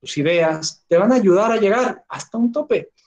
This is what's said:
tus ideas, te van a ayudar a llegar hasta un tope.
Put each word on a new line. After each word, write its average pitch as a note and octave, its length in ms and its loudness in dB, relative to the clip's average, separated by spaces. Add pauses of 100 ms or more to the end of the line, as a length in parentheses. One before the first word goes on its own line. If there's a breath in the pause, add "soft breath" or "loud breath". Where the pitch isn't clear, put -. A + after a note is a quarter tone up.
tus - 180 -12
ideas, D#3+ 680 -2
te E3+ 80 2
van G#3 160 4
a C4 40 4
ayudar G3+ 360 2
a A3 60 -2
llegar G#3+ 500 0
hasta - 300 -12
un A#3 120 0
tope. A#3+ 400 -4 (160)